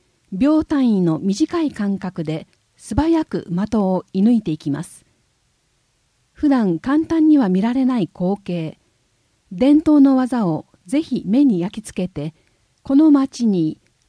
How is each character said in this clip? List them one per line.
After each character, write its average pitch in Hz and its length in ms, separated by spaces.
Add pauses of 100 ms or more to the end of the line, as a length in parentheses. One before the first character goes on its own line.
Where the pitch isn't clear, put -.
(320)
秒 285 320
単 269 260
位 196 120
の 160 160
短 302 440
い 294 100
間 202 260
隔 180 240
で 156 240 (300)
素 - 180
早 320 300
く - 240
的 202 280
を 190 360
射 190 80
抜 214 100
い 226 120
て 165 100
い 156 60
き 151 120
ま 147 140
す。 - 200 (1300)
普 - 160
段 214 300
簡 302 280
単 320 200
に 302 120
は 226 100
見 185 140
ら 233 100
れ 262 120
な 254 140
い - 140
光 185 240
景。 175 420 (720)
伝 262 280
統 302 220
の 269 160
技 247 300
を 156 200 (180)
ぜ 277 180
ひ 262 240
目 247 180
に 214 140
焼 202 240
き - 20
付 - 220
け 180 60
て、 151 220 (480)
こ 277 120
の 311 160
町 269 360
に 175 340 (280)